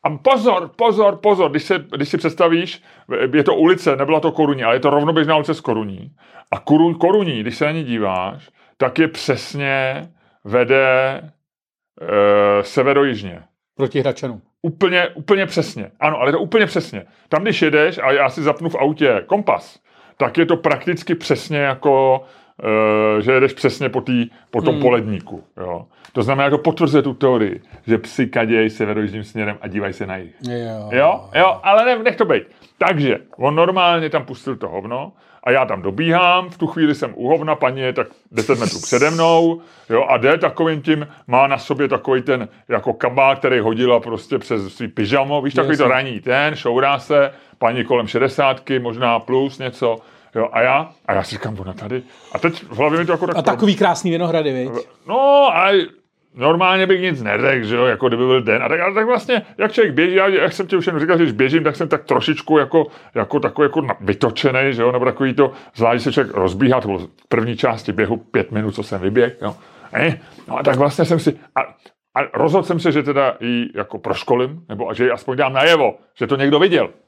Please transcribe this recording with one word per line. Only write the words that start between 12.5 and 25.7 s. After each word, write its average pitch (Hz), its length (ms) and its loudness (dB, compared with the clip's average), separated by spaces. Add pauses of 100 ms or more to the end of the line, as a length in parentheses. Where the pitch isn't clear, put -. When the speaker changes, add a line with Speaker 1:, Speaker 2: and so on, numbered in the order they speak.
Speaker 1:
severojižně. 123 800 0 (340)
Speaker 2:
Proti 135 240 -2
Hradčanům. 127 420 -6 (200)
Speaker 1:
Úplně, 180 520 -2
úplně 190 320 -2
přesně. 139 440 -6 (100)
Ano, 151 200 0
ale 127 80 2
je 143 40 2
to 165 80 0
úplně 208 260 0
přesně. - 380 -6 (240)
Tam, 156 140 0
když - 200 0
jedeš 156 360 2
a 131 140 2
já 139 180 4
si 160 120 -8
zapnu 151 260 -2
v - 60 -6
autě 139 520 2
kompas, 180 520 -2 (380)
tak 131 220 0
je 165 80 4
to 165 100 2
prakticky 165 580 -2
přesně 151 440 -4
jako, 135 640 2 (960)
eh, 104 40 -2
že 123 100 2
jedeš 131 200 4
přesně 135 360 -2
po 127 120 -2
tý, 120 260 -2 (240)
po 113 120 -2
tom - 120 0
Speaker 2:
Hmm. 147 80 -4
Speaker 1:
poledníku, 107 640 -2 (160)
jo. 87 260 -8 (260)